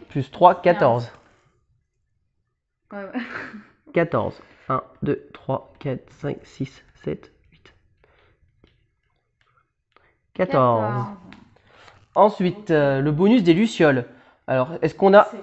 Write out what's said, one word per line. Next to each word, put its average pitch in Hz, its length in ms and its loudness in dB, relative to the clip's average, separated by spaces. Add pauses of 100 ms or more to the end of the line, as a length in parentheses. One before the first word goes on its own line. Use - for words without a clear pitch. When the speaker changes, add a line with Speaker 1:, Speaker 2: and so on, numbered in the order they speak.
Speaker 1:
plus 139 240 -6
trois, 185 240 4
Speaker 2:
Quinze. - 60 -14 (120)
Speaker 1:
quatorze. 120 380 0 (1800)
Speaker 2:
Ouais, 202 120 -14
ouais. 233 160 -10 (320)
<laughs> - 400 -20
Speaker 1:
Quatorze. 131 500 -2 (260)
Un, 131 140 -4 (180)
deux, 143 320 -4
trois, - 460 -8
quatre, - 320 -10
cinq, - 320 -10
six, - 420 -14 (120)
sept, - 360 -12 (200)
huit. - 200 -20 (2500)
Quatorze. 127 480 0
Speaker 2:
Quatorze. 104 240 -4 (1080)
Speaker 1:
Ensuite, 185 440 2
Speaker 2:
Ok. - 120 -8
Speaker 1:
euh, 139 300 2
le 151 120 -2
bonus 202 300 2
des 170 120 4
lucioles. 156 520 2 (400)
Alors, 131 240 -2 (120)
est-ce 156 120 -2
qu'on 196 200 4
a 208 160 8
Speaker 2:
C'est 220 120 -16